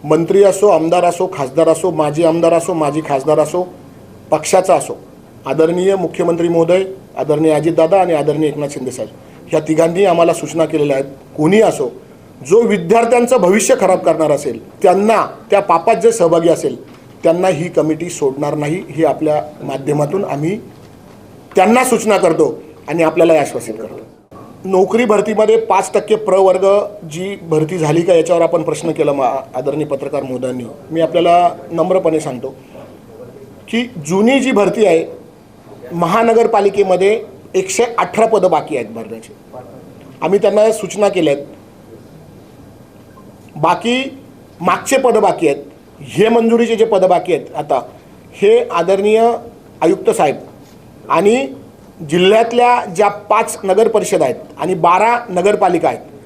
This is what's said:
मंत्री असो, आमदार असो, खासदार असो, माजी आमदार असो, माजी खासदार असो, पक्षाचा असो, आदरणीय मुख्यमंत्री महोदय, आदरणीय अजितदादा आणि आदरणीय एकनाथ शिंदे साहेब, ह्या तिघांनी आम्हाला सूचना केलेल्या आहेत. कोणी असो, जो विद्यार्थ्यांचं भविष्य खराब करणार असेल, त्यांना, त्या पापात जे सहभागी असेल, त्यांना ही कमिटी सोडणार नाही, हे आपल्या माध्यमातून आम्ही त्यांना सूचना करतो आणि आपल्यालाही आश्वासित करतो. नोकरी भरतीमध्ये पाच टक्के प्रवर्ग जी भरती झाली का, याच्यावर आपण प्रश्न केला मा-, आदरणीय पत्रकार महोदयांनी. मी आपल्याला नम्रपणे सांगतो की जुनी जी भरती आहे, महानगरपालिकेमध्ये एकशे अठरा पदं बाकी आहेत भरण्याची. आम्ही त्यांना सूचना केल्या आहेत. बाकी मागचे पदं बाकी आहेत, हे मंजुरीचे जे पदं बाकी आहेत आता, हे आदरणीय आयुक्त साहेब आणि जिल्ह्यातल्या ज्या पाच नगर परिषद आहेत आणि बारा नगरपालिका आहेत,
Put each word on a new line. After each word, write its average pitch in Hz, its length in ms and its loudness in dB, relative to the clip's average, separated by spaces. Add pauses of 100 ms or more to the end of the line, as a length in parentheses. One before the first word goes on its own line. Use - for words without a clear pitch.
मंत्री 170 400 2
असो, 196 240 2
आमदार 170 360 2
असो, 175 280 -2
खासदार 143 360 0
असो, 160 220 0
माजी 156 340 0
आमदार 170 280 2
असो, 170 200 0
माजी 156 360 -2
खासदार 143 300 0
असो, 175 300 -2 (600)
पक्षाचा 185 440 2
असो, - 240 -4 (480)
आदरणीय 170 500 0
मुख्यमंत्री 170 520 -2
महोदय, 170 360 2 (320)
आदरणीय 151 360 0
अजितदादा 160 480 2
आणि 180 120 0
आदरणीय 151 360 0
एकनाथ 139 220 -6
शिंदे 127 200 -10
साहेब, 113 200 -10 (380)
ह्या 156 120 0
तिघांनी 165 440 0
आम्हाला 170 300 4
सूचना 156 300 -4
केलेल्या 147 320 0
आहेत. 135 140 -4 (260)
कोणी 175 240 4
असो, 151 320 0 (580)
जो 220 100 2
विद्यार्थ्यांचं 233 760 2
भविष्य 202 440 2
खराब 185 180 2
करणार 156 320 0
असेल, 131 520 -4
त्यांना, 196 440 2 (240)
त्या 202 100 4
पापात 170 360 2
जे 220 160 4
सहभागी 170 360 2
असेल, 143 360 -2 (380)
त्यांना 175 260 2
ही 170 200 -2
कमिटी 156 420 -2
सोडणार 147 440 -4
नाही, 151 340 -4
हे 151 160 -2
आपल्या 151 380 -2 (200)
माध्यमातून 147 640 -4
आम्ही 160 360 -6 (960)
त्यांना 220 280 4
सूचना 220 320 0
करतो 160 460 0 (260)
आणि 165 140 -2
आपल्यालाही 160 380 4
आश्वासित 113 340 -6
करतो. - 260 -14 (640)
नोकरी 190 400 2
भरतीमध्ये 214 520 2
पाच 190 380 0
टक्के 214 220 0
प्रवर्ग 190 520 2 (440)
जी 190 300 -8
भरती 160 360 -2
झाली 156 240 0
का, 170 120 2
याच्यावर 165 280 2
आपण 165 200 0
प्रश्न 156 280 -4
केला 151 220 -2
मा-, 131 460 -4
आदरणीय 139 280 -4
पत्रकार 139 360 -6
महोदयांनी. 127 420 -8 (260)
मी 160 100 -2
आपल्याला 175 520 2 (200)
नम्रपणे 165 480 0
सांगतो 131 340 -10 (1120)
की 233 220 -4 (160)
जुनी 220 340 2
जी 254 120 0
भरती 208 340 2
आहे, 165 200 2 (840)
महानगरपालिकेमध्ये 202 1300 2 (320)
एकशे 190 300 -2 (140)
अठरा 208 280 0
पदं 190 240 2
बाकी 151 260 -2
आहेत 113 120 -6
भरण्याची. 113 440 -16 (880)
आम्ही 190 160 0
त्यांना 214 340 2
सूचना 202 360 -2
केल्या 160 260 0
आहेत. - 120 -10 (2000)
बाकी 226 640 -2 (420)
मागचे 185 360 -2
पदं 226 260 2
बाकी 170 260 0
आहेत, 139 140 -2 (380)
हे 143 280 0
मंजुरीचे 226 480 2
जे 214 80 2
पदं 185 240 2
बाकी 175 260 0
आहेत - 120 -6 (100)
आता, 147 260 -4 (500)
हे 220 260 4
आदरणीय 208 720 0 (500)
आयुक्त 180 300 2
साहेब 147 260 0 (720)
आणि 220 400 2 (600)
जिल्ह्यातल्या 233 760 2 (120)
ज्या 202 120 2
पाच 214 560 -2
नगर 196 240 2
परिषद 185 340 0
आहेत 127 120 -2 (240)
आणि 175 160 -4
बारा 185 540 2
नगरपालिका 180 600 0
आहेत, 113 100 -4 (280)